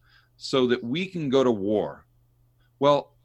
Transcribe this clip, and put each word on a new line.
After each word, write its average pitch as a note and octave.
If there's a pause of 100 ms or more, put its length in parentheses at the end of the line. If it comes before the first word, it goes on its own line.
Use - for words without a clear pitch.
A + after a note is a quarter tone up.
(360)
so C3
that A#2
we C#3+
can D#3+
go C3
to B2+
war." G2 (760)
Well, C#3+ (120)